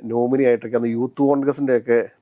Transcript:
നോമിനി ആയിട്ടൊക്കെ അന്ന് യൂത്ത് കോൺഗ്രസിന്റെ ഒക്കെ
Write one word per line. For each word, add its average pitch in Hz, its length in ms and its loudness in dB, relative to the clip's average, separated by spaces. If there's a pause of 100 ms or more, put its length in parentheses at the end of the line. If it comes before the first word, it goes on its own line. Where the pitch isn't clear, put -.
നോമിനി 123 400 0
ആയിട്ടൊക്കെ 120 320 0
അന്ന് 117 120 0
യൂത്ത് 120 340 -4
കോൺഗ്രസിന്റെ 139 540 0
ഒക്കെ 117 240 2 (220)